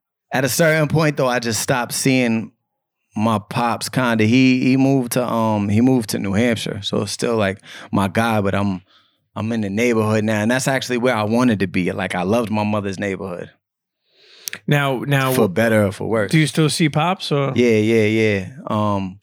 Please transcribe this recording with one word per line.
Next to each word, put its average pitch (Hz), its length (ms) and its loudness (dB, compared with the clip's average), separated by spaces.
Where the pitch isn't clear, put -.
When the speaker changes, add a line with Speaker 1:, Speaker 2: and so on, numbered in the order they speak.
Speaker 1:
at 131 120 0
a 131 40 0
certain 156 400 2
point, 151 280 2
though, 131 120 0
I 123 100 0
just 117 240 -2
stopped 131 300 -2
seeing 120 580 0
my 107 240 0
pops. 117 500 -4
Kinda, 117 360 0
he, 127 360 4
he 127 160 2
moved 135 360 2
to, 123 120 0
um, 110 440 0
he 104 120 4
moved 127 300 2
to 120 80 -4
New 101 140 -4
Hampshire, 110 500 -2
so 110 200 -4
it's 101 100 -6
still, 120 240 -2
like, 98 240 -2
my 98 160 0
guy. 113 320 0
But 98 160 0
I'm, 98 260 -2
I'm 107 160 -6
in 113 80 -2
the 98 100 -4
neighborhood 110 540 0
now, 107 180 0
and 113 80 0
that's 131 160 -2
actually 127 320 -2
where 120 160 0
I 107 80 -2
wanted 113 380 2
to 95 80 2
be. 87 240 -2
Like, 95 240 -6
I 90 60 -2
loved 104 280 -2
my 107 140 -2
mother's 101 340 -4
neighborhood. 92 540 -8
Speaker 2:
Now, 139 340 2
now, 135 320 0
Speaker 1:
For 117 160 2
better 107 380 2
or 95 60 -2
for 101 160 -6
worse. 101 220 -2
Speaker 2:
do 160 80 4
you 156 80 4
still 156 240 0
see 156 180 0
pops, 160 420 -2
or? 139 240 0
Speaker 1:
Yeah, 120 240 4
yeah, 110 260 4
yeah. 107 520 0
Um, 104 560 -4